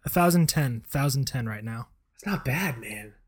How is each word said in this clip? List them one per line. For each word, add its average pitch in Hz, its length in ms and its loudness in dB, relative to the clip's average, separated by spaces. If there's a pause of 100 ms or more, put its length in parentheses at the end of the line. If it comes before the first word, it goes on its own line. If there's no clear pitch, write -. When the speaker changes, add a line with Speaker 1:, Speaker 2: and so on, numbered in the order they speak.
Speaker 1:
a - 40 -4
thousand 175 380 6
ten, 127 400 0
thousand 139 380 0
ten 120 240 -4
right 107 140 -8
now. 113 240 -8 (260)
Speaker 2:
It's - 120 -18
not - 200 -2
bad, 143 320 -2
man. 107 360 -14 (140)